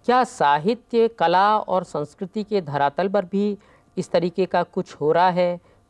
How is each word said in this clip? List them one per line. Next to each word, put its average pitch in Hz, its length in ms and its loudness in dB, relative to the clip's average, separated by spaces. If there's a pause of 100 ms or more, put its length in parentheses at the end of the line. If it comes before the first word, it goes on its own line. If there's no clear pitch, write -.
क्या 254 180 2
साहित्य, 220 840 0
कला 196 500 2
और 185 260 -2
संस्कृति 175 600 -8
के 196 180 -2
धरातल 143 480 -2
पर 196 160 0
भी 202 320 -2 (400)
इस - 140 -6
तरीके 180 340 0
का 175 180 -2
कुछ - 320 -8
हो 147 160 -2
रहा 175 180 4
है 175 300 -2 (300)